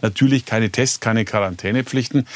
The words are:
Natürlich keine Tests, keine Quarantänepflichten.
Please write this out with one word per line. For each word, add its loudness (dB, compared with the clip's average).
Natürlich 2
keine 0
Tests, 0
keine 0
Quarantänepflichten. -2